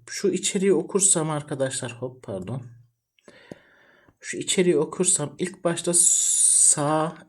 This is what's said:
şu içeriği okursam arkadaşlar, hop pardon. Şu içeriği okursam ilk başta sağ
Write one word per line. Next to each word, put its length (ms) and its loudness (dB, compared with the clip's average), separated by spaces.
şu 180 -2
içeriği 460 2
okursam 560 0
arkadaşlar, 720 -6
hop 220 -10
pardon. 400 -8
Şu 180 -10
içeriği 400 2
okursam 600 0
ilk 260 -8
başta 300 -2
sağ 1200 2